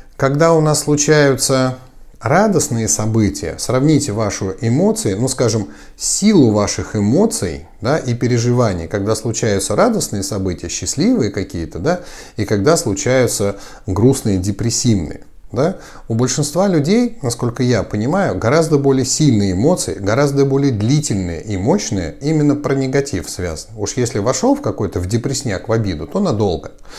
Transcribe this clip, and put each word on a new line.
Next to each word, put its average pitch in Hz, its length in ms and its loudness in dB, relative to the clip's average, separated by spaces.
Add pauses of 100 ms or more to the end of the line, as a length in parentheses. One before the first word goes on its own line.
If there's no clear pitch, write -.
(160)
Когда 147 380 2
у 160 80 4
нас 151 220 2
случаются 139 960 2 (420)
радостные 143 680 2
события, 101 680 0
сравните 143 560 2
ваши 101 480 -4
эмоции, 131 540 0
ну, 117 120 0
скажем, 113 400 -2 (300)
силу 190 540 4
ваших 101 440 -2
эмоций, 104 720 0 (140)
да, 135 160 0
и 120 160 -4
переживаний, 120 760 0
когда 104 280 -2
случаются 104 600 -2
радостные 185 480 0
события, 92 460 -4
счастливые 156 600 0
какие-то, 85 500 -6
да, 170 200 -2 (380)
и 107 80 -2
когда 110 320 2
случаются 113 800 0 (280)
грустные, 98 520 2
депрессивные. 101 880 0 (300)
Да? 165 220 0 (320)
У 113 60 -2
большинства 147 520 0
людей, 196 540 2
насколько 120 420 -2
я 120 200 2
понимаю, 123 540 0
гораздо 151 400 2
более 135 280 2
сильные 110 480 2
эмоции, 117 400 0
гораздо 139 500 2
более 139 300 2
длительные 104 680 0
и 104 120 -4
мощные, 98 640 -2
именно 147 360 2
про 135 200 -2
негатив 135 540 -2
связаны. 90 480 -8
Уж 104 180 -4
если 117 240 -2
вошел 131 360 0
в 285 60 -6
какой-то, 95 380 -4
в 90 80 -2
депресняк, 120 640 -4
в - 20 0
обиду, 95 360 -2
то 185 120 -4
надолго. 104 520 0 (280)